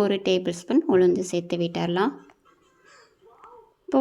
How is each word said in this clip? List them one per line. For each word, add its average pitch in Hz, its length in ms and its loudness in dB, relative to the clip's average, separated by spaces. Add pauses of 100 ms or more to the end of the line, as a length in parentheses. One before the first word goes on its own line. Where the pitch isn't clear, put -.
ஒரு 202 140 0 (120)
டேபிள் 185 320 0
ஸ்பூன் 302 220 0 (120)
உளுந்து 180 380 4
சேர்த்து 175 320 -4
விட்டுறலாம். 175 500 -2 (1700)
இப்போ 269 160 0